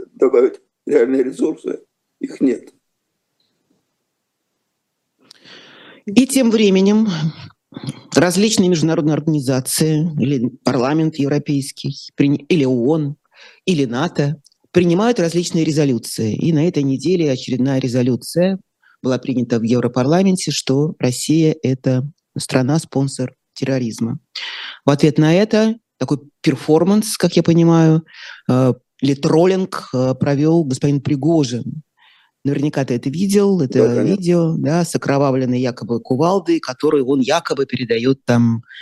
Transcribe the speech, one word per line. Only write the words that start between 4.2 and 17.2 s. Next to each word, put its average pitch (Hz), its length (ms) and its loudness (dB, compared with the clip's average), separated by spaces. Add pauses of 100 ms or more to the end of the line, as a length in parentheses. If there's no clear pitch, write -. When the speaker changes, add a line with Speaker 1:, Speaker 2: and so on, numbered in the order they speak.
Speaker 2:
И 233 220 2
тем 254 240 2
временем 208 560 4 (1080)
различные 185 540 2
международные 160 440 0
организации 151 1040 -2
или 127 300 0 (140)
парламент 143 520 0
европейский, 139 800 -4 (200)
прин-, 143 340 0
или 147 160 2
оон, 139 500 0 (500)
или 151 200 0
нато 143 560 -2 (300)
принимают 185 480 2
различные 170 440 -2
резолюции. 135 720 -2
И - 160 0
на 156 160 2
этой 147 160 0
неделе 143 480 0